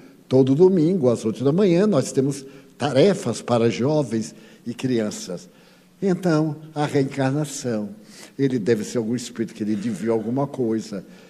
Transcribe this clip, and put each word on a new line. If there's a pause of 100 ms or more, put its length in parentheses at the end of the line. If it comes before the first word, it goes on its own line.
(280)
Todo
domingo,
às
oito
da
manhã,
nós
temos (320)
tarefas
para
jovens (320)
e
crianças. (540)
Então, (180)
a
reencarnação, (480)
ele
deve
ser
algum
espírito
que
lhe
devia
alguma
coisa. (260)